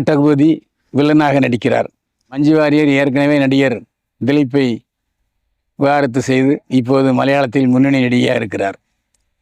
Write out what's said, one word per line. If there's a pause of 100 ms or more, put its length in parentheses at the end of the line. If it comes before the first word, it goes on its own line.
டகுபதி (320)
வில்லனாக
நடிக்கிறார். (400)
மஞ்சு
வாரியர்
ஏற்கனவே
நடிகர் (420)
திலீப்பை (960)
விவாகரத்து
செய்து
இப்போது
மலையாளத்தில்
முன்னணி
நடிகையாக
இருக்கிறார். (640)